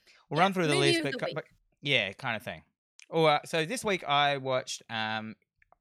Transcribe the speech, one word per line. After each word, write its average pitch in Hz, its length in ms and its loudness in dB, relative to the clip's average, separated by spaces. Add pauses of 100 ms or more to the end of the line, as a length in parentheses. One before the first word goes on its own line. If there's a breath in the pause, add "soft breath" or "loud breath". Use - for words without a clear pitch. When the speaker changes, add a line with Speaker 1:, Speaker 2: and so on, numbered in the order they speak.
(300 soft breath)
Speaker 1:
we'll 147 100 -4
Speaker 2:
Yeah. 175 40 6
Speaker 1:
run 196 100 4
through 175 140 0
the 147 80 4
Speaker 2:
Movie 139 120 4
Speaker 1:
list, 139 120 4
Speaker 2:
of - 40 -2
Speaker 1:
but 139 100 -4
Speaker 2:
the 247 60 -6
Speaker 1:
cu-, 156 80 -4
Speaker 2:
week. 143 80 -6
Speaker 1:
but 156 100 -8 (360)
yeah, 120 320 2
kind 120 220 -6
of 104 80 -10
thing. 85 200 -10 (460)
Or, 160 200 2
uh, 147 160 4
so 160 200 -2
this 233 180 -6
week 202 220 0
I 143 320 2
watched, 131 520 -4
um, 110 460 -4 (460)